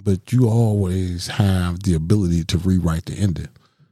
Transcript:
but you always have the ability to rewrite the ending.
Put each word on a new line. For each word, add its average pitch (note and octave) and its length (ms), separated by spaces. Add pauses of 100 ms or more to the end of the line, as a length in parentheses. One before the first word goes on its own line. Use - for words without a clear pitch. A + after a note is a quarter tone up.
but G2 300
you B2 160
always F#2+ 800
have F#2 560
the F#2+ 120
ability E2+ 500
to - 120
rewrite E2+ 480
the C#2+ 100
ending. D#2+ 340 (420)